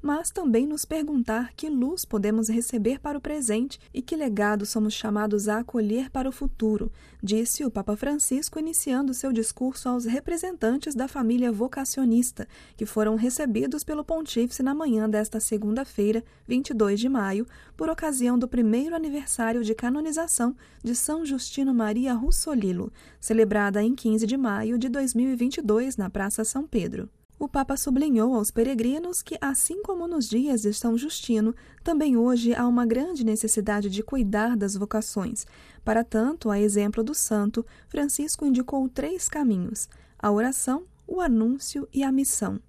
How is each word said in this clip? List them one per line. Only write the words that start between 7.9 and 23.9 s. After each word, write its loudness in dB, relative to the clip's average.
Francisco -2
iniciando -2
seu -2
discurso -2
aos -2
representantes -2
da -4
família 0
vocacionista, 0
que -4
foram 0
recebidos 0
pelo -6
pontífice -2
na 0
manhã 2
desta 0
segunda-feira, 0
vinte 0
e -4
dois 2
de 2
maio, 0
por -2
ocasião 2
do 0
primeiro 2
aniversário -2
de 0
canonização 0
de -2
São -2
Justino 0
Maria 2
Russolilo, 0
celebrada 2
em 2